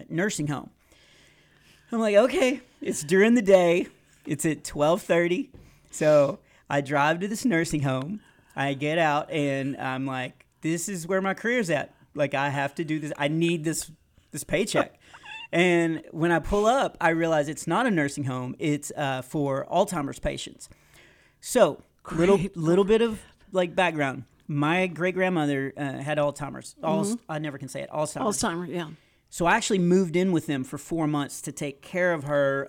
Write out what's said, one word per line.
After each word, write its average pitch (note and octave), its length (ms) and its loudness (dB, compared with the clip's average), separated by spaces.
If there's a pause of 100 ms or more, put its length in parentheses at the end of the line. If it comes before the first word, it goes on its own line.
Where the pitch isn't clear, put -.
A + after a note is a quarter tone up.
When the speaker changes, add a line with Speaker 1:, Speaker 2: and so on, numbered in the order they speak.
Speaker 1:
nursing E3 400 -2
home. - 220 -8 (1200)
I'm A#3 80 -2
like, G#3 160 4
"Okay, B3+ 440 4 (200)
it's - 240 -4
during F#3+ 300 6
the B3 80 6
day. F3+ 440 6 (400)
It's - 180 -4
at D#3 200 -2
twelve D3+ 380 2
thirty." F3 500 0 (400)
So D3+ 480 4 (280)
I C#3+ 120 0
drive C#3+ 400 0
to G3+ 80 -4
this G#3+ 160 -6
nursing E3 380 0
home. C#3 380 -4 (360)
I C#3 180 -2
get D3 240 -2
out, D3+ 320 0
and C#3 460 -2
I'm C3 300 -6
like, C3 380 -8 (180)
"This E3 260 -4
is F3 180 -8
where F#3+ 140 0
my F#3+ 140 -2
career's A3 360 -2
at. C#3 240 -2 (200)
Like, C#3+ 200 -2
I C#3 160 0
have C#3 240 -4
to E3+ 100 -6
do D#3 140 -4
this. D3 180 -6
I D3 120 -2
need E3 360 0
this, D#3+ 260 -4 (420)
this - 120 -10
paycheck." - 600 -2
<laughs> - 40 -20 (460)
And E3+ 480 2 (100)
when E3 200 0
I E3 60 2
pull G#3 260 0
up, A#3 340 2
I E3 120 2
realize D#3+ 400 2
it's - 160 -10
not F#3+ 180 0
a B3+ 60 2
nursing D3 340 0
home. B2+ 340 -6
It's, D3 380 -2
uh, C3+ 240 -2
for C#3 500 -4
Alzheimer's E3 480 -2
patients. - 520 -10 (720)
So F3+ 400 4 (280)
little, F3+ 280 4
Speaker 2:
Great. F3 180 -4
Speaker 1:
little E3+ 280 4
bit G#3+ 180 4
of, A3 180 -2 (320)
like, F3+ 240 -2
background. D3 480 0 (240)
My D#3+ 380 0
great F3 280 -4
grandmother, D3 640 0
uh, C3+ 220 -8
had D3 180 -4
Alzheimer's. C#3 640 -6
Al- D#3+ 220 0
Speaker 2:
Mm-hmm. G#3 100 -2 (140)
Speaker 1:
I D#3 100 -6
never D3+ 200 -8
can C3+ 100 -12
say C#3 140 -10
it. C#3+ 80 -12
Alzheimer's. D#3 520 -4
Speaker 2:
Alzheimer's, F3 280 -4
yeah. E3 180 -8 (400)
Speaker 1:
So - 160 -4
I F#3 120 4
actually G#3+ 240 0
moved F3 360 4
in F#3 160 2
with D#3 140 0
them C#3 180 -2
for C#3 140 -10
four E3 280 -4
months D3 360 -4
to D#3 100 -10
take C#3+ 300 -10
care F3+ 320 0
of D3 100 -6
her C#3 440 0